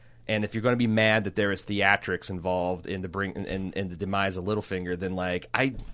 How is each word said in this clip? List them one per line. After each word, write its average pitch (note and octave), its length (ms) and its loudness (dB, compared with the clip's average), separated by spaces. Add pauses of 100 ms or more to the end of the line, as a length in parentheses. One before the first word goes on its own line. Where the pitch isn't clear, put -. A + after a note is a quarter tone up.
(280)
and G#2+ 180 2
if G2+ 100 -6
you're A2+ 60 -2
gonna A#2+ 160 4
be A#2+ 100 4
mad A2 380 4
that G2 100 -4
there G#2 160 2
is F#2+ 140 -2
theatrics G2 640 2
involved F2+ 580 -2
in F#2+ 140 -4
the F#2 80 -6
bring, F#2+ 240 -4
in, F#2+ 400 -6
in F#2+ 160 -2
the F2 80 -8
demise G2 400 0
of F2+ 80 -4
Littlefinger, F#2 520 -2
then, F#2 200 -4
like, F2+ 360 -2
I, B2 120 2
y-, C3 100 -2 (180)